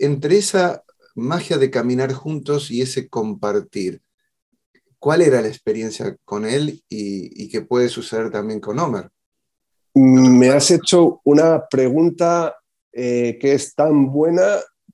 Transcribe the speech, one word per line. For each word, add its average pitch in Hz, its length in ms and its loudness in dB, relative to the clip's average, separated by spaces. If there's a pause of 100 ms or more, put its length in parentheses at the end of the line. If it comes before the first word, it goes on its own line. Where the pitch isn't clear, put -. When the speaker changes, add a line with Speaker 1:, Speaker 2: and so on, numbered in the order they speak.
Speaker 1:
entre 143 360 0
esa 190 460 -2 (320)
magia 151 420 -6
de 131 140 0
caminar 127 400 -2
juntos 147 600 -8
y 120 100 -4
ese 127 260 -6
compartir. 104 920 -6 (1000)
¿Cuál 160 220 0
era 131 200 4
la 107 60 -4
experiencia 110 760 -8
con 101 200 -8
él 143 440 -6
y, 101 540 -12
y 104 40 -16
qué 110 140 -8
puede 123 280 -2
suceder 113 420 -8
también 107 280 -8
con 104 200 -8
Homer? 120 300 -6 (840)
Speaker 2:
Mm, 131 460 8
me 127 100 6
has 139 220 4
hecho 170 520 2
una 156 460 4
pregunta, 165 840 0 (360)
eh, 120 480 -4
que 139 140 2
es - 220 -4
tan 147 360 2
buena 170 460 0 (360)